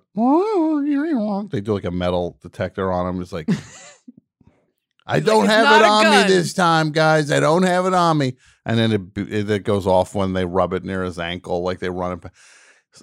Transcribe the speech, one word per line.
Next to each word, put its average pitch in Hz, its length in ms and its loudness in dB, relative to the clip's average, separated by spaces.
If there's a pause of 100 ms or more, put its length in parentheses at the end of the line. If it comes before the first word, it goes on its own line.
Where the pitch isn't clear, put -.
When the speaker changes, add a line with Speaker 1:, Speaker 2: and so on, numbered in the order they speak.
(160)
Speaker 1:
They 285 1500 0
do, 104 140 -2
like, 95 100 -4
a 90 60 -4
metal 90 500 -2
detector 95 500 -4
on 90 160 -2
him. 90 140 -4
It's 90 100 -14
like, 85 180 -8
Speaker 2:
<laughs> - 1600 -14
Speaker 1:
"I - 120 -2
Speaker 2:
He's 156 80 0
Speaker 1:
don't 220 200 4
Speaker 2:
like, - 0 -
"It's 208 80 4
Speaker 1:
have 220 120 4
Speaker 2:
not 294 160 6
Speaker 1:
it - 40 6
Speaker 2:
a - 20 6
Speaker 1:
on 214 160 4
Speaker 2:
gun." 226 240 4
Speaker 1:
me 190 60 2
this 170 200 0
time, 160 380 0
guys. 156 400 2
I 143 80 2
don't 156 240 2
have 180 220 0
it 185 80 0
on 170 240 2
me." 131 160 -2 (320)
And 113 140 0
then 113 140 2
it, 101 80 0 (160)
it, 104 320 -4
it 104 140 0
goes 101 220 -2
off 92 300 2
when 95 180 -2
they 92 120 -2
rub 90 280 0
it 90 100 -4
near 95 200 -6
his 90 160 -8
ankle, 87 440 -6
like 90 160 -6
they 92 100 -6
run 90 300 -6
it, 92 120 -20 (720)